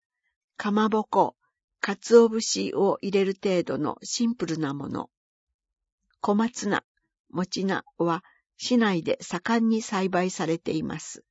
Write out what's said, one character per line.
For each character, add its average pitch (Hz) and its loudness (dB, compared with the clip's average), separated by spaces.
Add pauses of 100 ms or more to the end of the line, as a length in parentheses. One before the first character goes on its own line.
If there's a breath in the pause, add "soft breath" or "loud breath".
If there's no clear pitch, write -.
(560)
か 208 -4
ま 214 2
ぼ 214 0
こ、 - 0 (440)
鰹 226 6
節 220 -4
を 190 2
入 196 -6
れ 196 2
る 196 -2
程 185 0
度 135 -4
の 147 -4
シ - -2
ン 233 0
プ 185 -6
ル 156 -2
な 143 -2
も 143 -10
の。 - -8 (1080)
小 208 0
松 214 -2
菜、 - -2 (460)
餅 185 -4
菜 190 -2 (140)
は 170 -2 (320 soft breath)
市 - 0
内 196 2
で - -2
盛 226 -2
ん 226 2
に 220 2
栽 190 -2
培 185 0
さ 170 -6
れ 165 0
て - -6
い 156 -2
ま 160 -8
す。 - -18